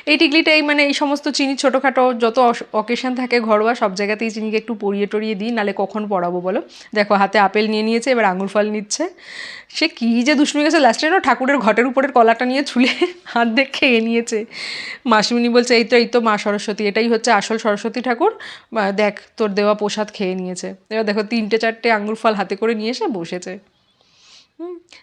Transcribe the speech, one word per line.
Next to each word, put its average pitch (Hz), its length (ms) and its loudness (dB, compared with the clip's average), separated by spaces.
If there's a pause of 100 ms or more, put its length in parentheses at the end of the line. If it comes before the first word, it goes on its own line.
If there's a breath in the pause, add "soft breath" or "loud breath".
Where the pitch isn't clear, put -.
এই 294 120 4
টিকলিটা 320 340 4
এই 311 100 4
মানে 294 220 2
এই 285 80 2
সমস্ত 285 360 -2
চিনি 269 280 -2
ছোটোখাটো 262 580 2
যত 233 240 0
অস-, 240 240 2 (100)
অকেশন 233 420 -2
থাকে 240 260 -2
ঘরোয়া, 220 340 2
সব 208 200 -2
জায়গাতেই 208 360 -2
চিনিকে 214 260 -4
একটু 220 180 -4
পরিয়ে 202 320 -2
টরিয়ে 214 280 -4
দিই, 208 160 -4
নাহলে 208 260 -2
কখন 208 320 -4
পরাবো 180 320 -2
বলো? 190 220 -2 (320 loud breath)
দেখো, 208 200 2
হাতে 196 240 2
আপেল 208 300 4
নিয়ে 214 140 0
নিয়েছে, 233 280 0
এবার 233 140 2
আঙুর 190 240 0
ফল 208 220 0
নিচ্ছে। 214 380 -4 (600 loud breath)
সে - 200 -2
কী 233 340 0
যে 294 120 2
দুষ্টুমি 294 300 2
করেছে, 320 140 2
লাস্টে 285 320 4
না 381 80 4
ঠাকুরের 262 400 2
ঘটের 220 280 2
উপরের 262 260 0
কলাটা 226 320 4
নিয়ে 262 200 0
ছুলে 240 240 2
<laughs> - 360 -4
হাত 233 240 0
দিয়ে 254 240 2
খেয়ে 247 280 2
নিয়েছে। 233 440 -2 (640 loud breath)
মাসিমণি 240 420 2
বলছে, 240 280 4
"এই 233 80 4
তো, 240 120 2
এই 233 100 4
তো 240 140 0
মা 214 180 2
সরস্বতী, 208 460 -4
এটাই 220 240 0
হচ্ছে 233 240 2
আসল 214 260 0
সরস্বতী 214 420 -2
ঠাকুর, 254 320 0 (400 loud breath)
বা 202 200 0
দেখ 208 280 0 (160)
তোর 214 120 0
দেওয়া 208 260 2
প্রসাদ 208 380 -4
খেয়ে 185 220 -4
নিয়েছে।" 185 400 -8 (160)
এবার 220 140 -2
দেখো, 208 180 0
তিনটে 220 360 -2
চারটে 226 320 -2
আঙুর 214 240 0
ফল 220 200 0
হাতে 196 220 -4
করে 226 180 0
নিয়ে 214 160 -4
এসে 392 160 -4
বসেছে। 185 520 -8 (1040 soft breath)
হুম, 349 180 -12 (240 loud breath)